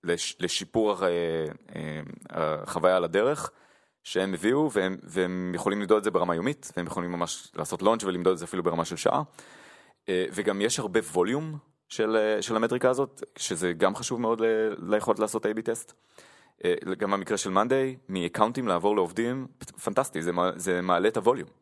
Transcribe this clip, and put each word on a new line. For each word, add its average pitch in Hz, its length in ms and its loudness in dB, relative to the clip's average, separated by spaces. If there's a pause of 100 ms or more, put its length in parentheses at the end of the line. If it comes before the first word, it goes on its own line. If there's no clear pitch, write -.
לש-, 85 360 -2
לשיפור, 98 640 0
אה, 95 40 4 (680)
אה, 76 260 -8 (280)
החוויה 82 680 2
על 87 60 2
הדרך 107 480 0 (520)
שהם 95 300 -2
הביאו, 127 380 2
והם, 95 320 0
והם 90 520 -2
יכולים 101 240 0
למדוד 104 180 4
את 104 60 2
זה 107 80 2
ברמה 87 240 0
יומית, 117 420 -4
והם 87 80 -4
יכולים 87 260 -6
ממש 85 440 -6
לעשות 80 260 -6
לונץ' 110 220 2
ולמדוד 90 280 2
את 90 60 2
זה 82 80 -8
אפילו 90 180 -4
ברמה 85 220 0
של 87 100 -8
שעה. - 260 0 (880)
אה, 92 220 2
וגם 101 300 -2
יש 113 180 0
הרבה 107 200 2
ווליום 135 580 0 (340)
של, 110 240 0
אה, 107 260 4
של 110 140 -2
המטריקה 117 340 2
הזאת, 131 340 -2 (120)
שזה 87 380 -2
גם 95 220 2
חשוב 120 260 -6
מאוד 113 200 0
ל-, 110 320 2 (200)
ליכולת 107 260 2
לעשות 107 260 -2
איי 107 80 0
בי 110 80 -4
טסט. 117 320 -6 (720)
אה, 87 80 2 (240)
גם 98 140 -2
במקרה 101 260 0
של 101 120 -4
מאנדיי, 127 480 2 (120)
מאקאונטים 107 580 0
לעבור 95 280 2
לעובדים, 117 520 0 (100)
פ-, - 140 -18 (120)
פנטסטי, 101 380 -2
זה 85 100 -2
מע-, 87 240 0
זה 90 260 -2
מעלה 90 260 2
את 113 100 2
הווליום. 107 320 0 (120)